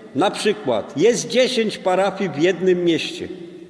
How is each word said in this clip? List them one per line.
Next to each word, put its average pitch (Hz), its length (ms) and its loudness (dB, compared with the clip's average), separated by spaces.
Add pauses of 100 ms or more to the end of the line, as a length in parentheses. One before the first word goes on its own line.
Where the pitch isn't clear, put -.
(140)
Na 120 160 2
przykład 131 640 -2
jest 185 320 2
dziesięć 226 500 0
parafii 190 520 0
w 139 80 -8
jednym 180 460 2
mieście. - 440 0 (420)